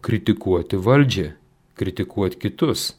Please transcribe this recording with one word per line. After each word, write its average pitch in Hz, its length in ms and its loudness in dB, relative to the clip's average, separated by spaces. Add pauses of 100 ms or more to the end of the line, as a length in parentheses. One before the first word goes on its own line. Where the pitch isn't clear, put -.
kritikuoti 98 720 0
valdžią, 98 540 2 (480)
kritikuot 95 580 -4
kitus, - 640 -2